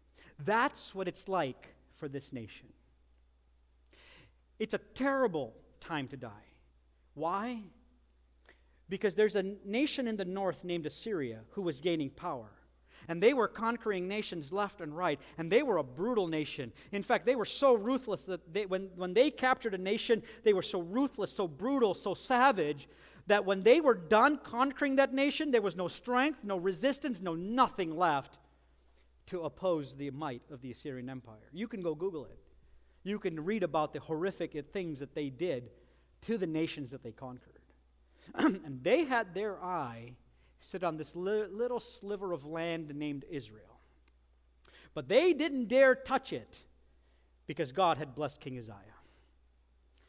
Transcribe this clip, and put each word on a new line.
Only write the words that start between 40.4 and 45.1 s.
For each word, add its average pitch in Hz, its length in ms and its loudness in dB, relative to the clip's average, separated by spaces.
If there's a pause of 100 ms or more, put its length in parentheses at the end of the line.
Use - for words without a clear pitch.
sit - 260 -10
on 160 120 0
this 151 180 -10
li-, 202 360 -2
little 233 300 -4
sliver 196 520 -8
of 147 140 -6
land 165 480 -4
named 147 360 -6
Israel. 110 480 -12 (1160)
But 135 140 -8
they 311 240 6